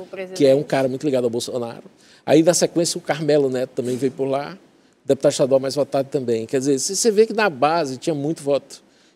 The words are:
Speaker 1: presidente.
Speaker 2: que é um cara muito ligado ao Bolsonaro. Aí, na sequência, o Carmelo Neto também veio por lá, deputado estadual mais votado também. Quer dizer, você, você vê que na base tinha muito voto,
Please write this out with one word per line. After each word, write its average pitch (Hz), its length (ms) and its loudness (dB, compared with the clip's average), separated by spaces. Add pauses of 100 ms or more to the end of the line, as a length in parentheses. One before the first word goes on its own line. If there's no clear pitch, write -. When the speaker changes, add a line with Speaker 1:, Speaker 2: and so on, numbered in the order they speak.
Speaker 1:
presidente. 185 320 -12
Speaker 2:
que 147 80 4
é 135 80 6
um 147 100 2
cara 135 240 0
muito 131 160 -6
ligado 131 200 0
ao 120 80 0
Bolsonaro. 117 520 -8 (400)
Aí, 151 200 6
na 170 100 4
sequência, 165 440 -2
o 170 40 -10
Carmelo 147 480 0
Neto 127 220 -4
também 123 260 -4
veio 131 140 -2
por 135 140 -6
lá, 143 300 -6 (480)
deputado 139 280 2
estadual 135 280 2
mais 135 140 -4
votado 139 360 -2
também. 117 360 -2
Quer 135 140 -2
dizer, 135 200 2
você, 196 160 -4
você 226 160 2
vê 208 140 6
que 220 80 -8
na 208 160 0
base 143 480 0
tinha 165 160 -4
muito 147 280 -4
voto, 139 400 -4 (340)